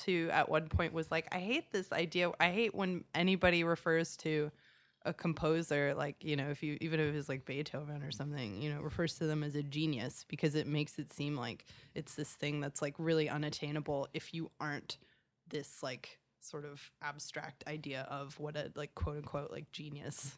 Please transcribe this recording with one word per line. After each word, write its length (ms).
who 260
at 180
one 200
point 240
was 180
like, 200
"I 80
hate 320
this 200
idea. 480
I 120
hate 220
when 300
anybody 500
refers 540
to 340
a 80
composer, 840
like, 280
you 120
know, 140
if 120
you, 200
even 180
if 140
it 20
was, 140
like, 160
Beethoven 580
or 80
something, 500
you 120
know, 80
refers 380
to 80
them 160
as 120
a 80
genius 640
because 280
it 120
makes 320
it 140
seem 240
like 280
it's 200
this 140
thing 300
that's, 220
like, 160
really 320
unattainable 840
if 200
you 260
aren't 380
this, 340
like, 380
sort 240
of 160
abstract 680
idea 420
of 300
what 180
a, 180
like, 200
quote 220
unquote, 340
like, 200
genius 680